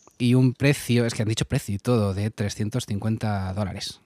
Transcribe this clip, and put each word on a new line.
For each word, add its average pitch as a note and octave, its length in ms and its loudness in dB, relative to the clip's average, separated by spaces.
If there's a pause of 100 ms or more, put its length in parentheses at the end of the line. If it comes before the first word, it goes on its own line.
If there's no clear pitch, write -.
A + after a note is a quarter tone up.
(180)
Y B2 160 4
un B2+ 200 6
precio, A#2+ 520 2
es A#2 80 -2
que - 100 -4
han G#2+ 60 0
dicho - 160 -2
precio A#2 300 -4
y - 20 -8
todo, G#2 360 2
de G#2 180 -2
trescientos G#2+ 560 -4
cincuenta G#2 680 -2
dólares. F#2+ 520 -6